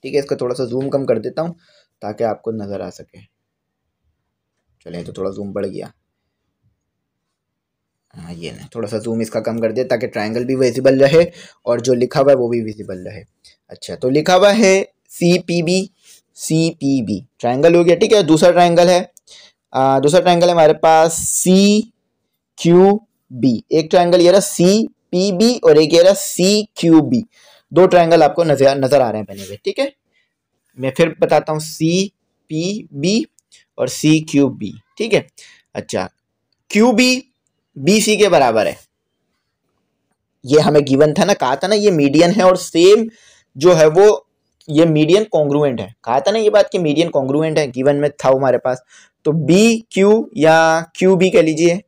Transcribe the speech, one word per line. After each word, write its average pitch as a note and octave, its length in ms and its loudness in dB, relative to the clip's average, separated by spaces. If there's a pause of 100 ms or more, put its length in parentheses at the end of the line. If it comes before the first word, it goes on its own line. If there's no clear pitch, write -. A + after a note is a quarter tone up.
ठीक C3+ 100 -12
है, C#3+ 60 0
इसका C#3+ 160 -8
थोड़ा B2+ 180 -6
सा C3+ 120 -6
जूम C3 220 -8
कम C#3 160 -4
कर B2 160 -2
देता B2 220 -10
हूँ E3+ 120 -10 (480)
ताकि G#2 220 -8
आपको A2 280 -6
नज़र G2+ 300 -10
आ F#2+ 80 -12
सके। - 300 -20 (1700)
चलें, E2+ 180 -14
तो - 80 -16
थोड़ा F#2+ 200 -8
जूम G2+ 200 -12
बढ़ G2+ 140 -6
गया, - 260 -14 (2250)
हाँ F2 200 -18
ये E2 160 -14
लें, - 240 -20
थोड़ा A2+ 140 -10
सा A2 120 -8
जूम A2+ 220 -6
इसका A2+ 200 -6
कम A#2 180 -6
कर A2 120 -4
दे B2+ 140 -4
ताकि B2 220 -4
ट्रायंगल A2+ 360 -8
भी C3 120 -4
विजिबल C3 440 0
रहे D#3 240 4 (420)
और A#2+ 140 -2
जो B2 140 -2
लिखा B2 260 -2
हुआ C#3 100 4
है C#3 60 4
वो A#2+ 120 -4
भी A#2+ 140 -4
विजिबल G#2+ 440 -14
रहे। F#2 160 -16 (480)
अच्छा, - 240 -16
तो B2+ 160 -4
लिखा D#3 240 0
हुआ G3 180 4
है G3 400 2 (180)
सीपीबी, F3 800 -2 (460)
सीपीबी C#3 880 -4 (160)
ट्रायंगल C#3 340 0
हो F3 100 2
गया, E3+ 120 2
ठीक G#3 160 0
है। G#3 120 2
दूसरा D#3+ 260 4
ट्रायंगल F3 380 2
है, F3+ 240 0 (600)
आ, C3+ 280 2
दूसरा D3 200 2
ट्रायंगल F3 260 2
है F3 60 2
हमारे D#3 200 4 (100)
पास D#3+ 300 4 (160)
सीक्यूबी। F#3 2250 0 (100)
एक D#3 180 0
ट्रायंगल F3 300 2
ये F3 100 6
रहा G3 120 4
सीपीबी G3 1160 -2
और D#3 200 4
एक D#3 160 2
ये E3+ 80 6
रहा F#3+ 120 4
सीक्यूबी। E3+ 1120 0 (480)
दो F3 140 4
ट्रायंगल E3+ 360 4
आपको D3 220 0
नजर, C#3 320 2
नजर C3+ 240 0
आ A#2 100 0
रहे G#2+ 100 -8
हैं G2+ 80 -12
बने G2 140 -18
हुए, G2 160 -16
ठीक - 200 -8
है। C#4 140 -4 (840)
मैं C3 180 -6
फिर E3 240 0
बताता D#3 320 -2
हूँ, D#3 80 -6
सीपीबी F3 1700 -6 (520)
और B2+ 120 -4
सीक्यूबी, D#3 840 -2 (240)
ठीक A3 140 -6
है। A#3+ 140 -2 (480)
अच्छा, F#2+ 340 -8 (600)
क्यूबी B3+ 580 0 (480)
बीसी G3+ 400 0
के G3+ 120 2
बराबर A#2+ 380 2
है, C#2+ 100 -6 (1700)
ये C#3+ 160 2
हमें D3 240 -2
गिवन C#3 280 2
था E3 120 0
ना, G3 100 0
कहा C3+ 220 -4
था F#3 120 -8
ना G#3 60 0
ये G#3 180 2
मीडियन D3+ 380 2
है F#3 140 -2
और F#3 140 4
सेम G3+ 500 2 (480)
जो D#3+ 180 4
है D#3+ 140 4
वो G3 380 4 (420)
ये D#3 180 2
मीडियन D#3 460 2
कॉन्ग्रुएंट C#3+ 480 0
है, F#2+ 140 -12 (100)
कहा B2+ 160 0
था C#3 100 -2
ना A3 80 -2
ये G#3 120 0
बात G3+ 220 2
कि G3+ 60 -4
मीडियन D#3+ 320 -2
कॉन्ग्रुएंट D3+ 480 -2
है, D3+ 100 -2
गिवन C3 280 -2
में C#3+ 180 -2
था - 160 -4
हमारे C3 280 2
पास। B2+ 240 -6 (440)
तो D3+ 60 0
बीक्यू G#3 1040 0
या D#3+ 440 2 (160)
क्यूबी F#3 340 2
कह E3+ 120 2
लीजिए E3 460 0